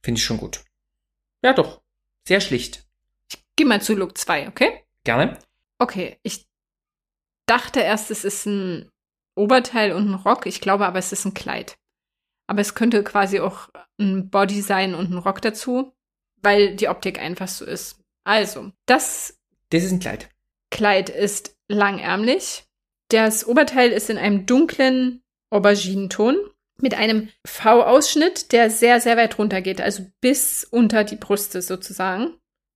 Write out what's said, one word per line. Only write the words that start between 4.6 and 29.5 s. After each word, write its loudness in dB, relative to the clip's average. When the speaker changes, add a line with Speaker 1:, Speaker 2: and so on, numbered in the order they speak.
Speaker 1:
Gerne. 0
Speaker 2:
Okay, -4
ich -12
dachte 0
erst, 0
es -8
ist -8
ein -6
Oberteil 2
und -2
ein -2
Rock. 0
Ich -10
glaube 0
aber, -6
es -6
ist -6
ein -6
Kleid. -10
Aber 0
es -4
könnte 2
quasi 0
auch -6
ein -2
Body 0
sein -2
und -4
ein -4
Rock -4
dazu, -4
weil 4
die 0
Optik -6
einfach -10
so -12
ist. -12
Also, -2
das 0
Speaker 1:
Das 2
ist -4
ein 0
Kleid. -10
Speaker 2:
Kleid 2
ist -6
langärmlich. -2
Das 2
Oberteil 4
ist -2
in -4
einem 0
dunklen 2
Auberginenton 2
mit 0
einem 0
V-Ausschnitt, 4
der 6
sehr, 4
sehr 2
weit 2
runter 0